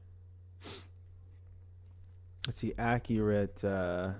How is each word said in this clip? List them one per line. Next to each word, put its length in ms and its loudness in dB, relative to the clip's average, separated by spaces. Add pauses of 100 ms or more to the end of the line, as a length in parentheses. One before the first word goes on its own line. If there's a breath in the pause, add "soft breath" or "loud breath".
(2500 loud breath)
let's 140 -4
see, 180 2
accurate, 840 4
uh, 560 2